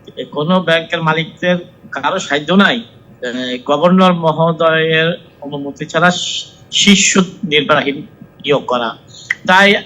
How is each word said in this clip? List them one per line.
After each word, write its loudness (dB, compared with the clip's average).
এ, -10
কোনো 0
ব্যাংকের -2
মালিকদের -2
কারো -4
সাধ্য -4
নাই, 4
এ, -6
গভর্নর 4
মহোদয়ের 0
অনুমতি -10
ছাড়া 2
শী-, -8
শীর্ষ 4
নির্বাহী 0
নিয়োগ -6
করা। -4
তাই 4